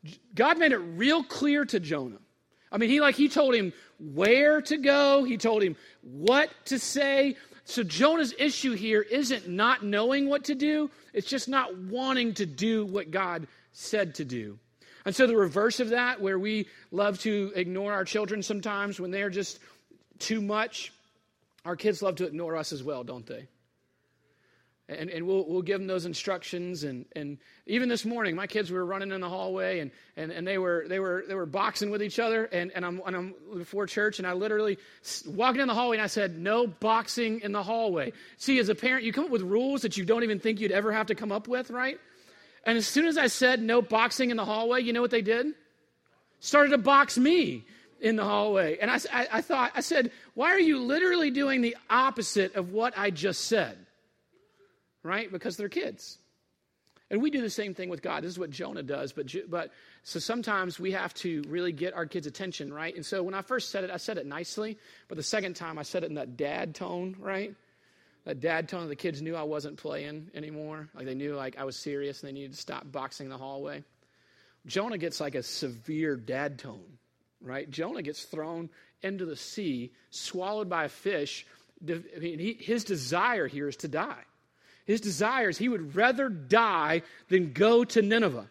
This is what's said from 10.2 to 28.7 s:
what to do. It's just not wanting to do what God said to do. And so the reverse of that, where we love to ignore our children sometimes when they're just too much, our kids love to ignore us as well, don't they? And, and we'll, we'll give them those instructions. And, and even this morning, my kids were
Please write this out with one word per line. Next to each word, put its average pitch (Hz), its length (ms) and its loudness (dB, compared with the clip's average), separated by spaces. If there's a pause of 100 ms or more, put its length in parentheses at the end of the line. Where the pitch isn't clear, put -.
what 285 180 0
to 294 100 0
do. 302 340 2 (240)
It's - 140 -2
just 269 200 -2
not 254 300 0
wanting 240 580 0
to 208 100 0
do 208 400 0
what 185 260 -4
God 175 360 -2 (240)
said 196 440 -2
to 156 100 -6
do. 113 340 -8 (440)
And 196 120 -2
so 262 100 8
the 233 100 6
reverse 202 440 4
of 233 100 0
that, 247 320 0
where 190 160 0
we 208 300 0 (240)
love 196 300 2
to 208 340 0
ignore 185 360 -2
our 190 140 0
children 208 380 -2
sometimes 202 560 -4
when 180 120 -4
they're 196 200 -2
just 190 280 -6 (600)
too 220 220 -2
much, 208 520 -4 (720)
our 175 100 -4
kids 202 280 0
love 180 140 0
to 180 80 -2
ignore 165 300 -4
us 156 160 -4
as 139 120 -8
well, 131 200 -4
don't 120 220 -12
they? 123 220 -14 (1400)
And, 160 220 -10
and 170 160 -6
we'll, 190 220 2
we'll 180 140 0
give 180 180 -2
them 190 80 -8
those 185 180 -2
instructions. 175 800 -6
And, 127 220 -8 (100)
and 143 220 -10 (280)
even 247 220 0
this 240 180 -2
morning, 220 300 -2
my 190 100 -4
kids 202 240 -2
were 180 160 -2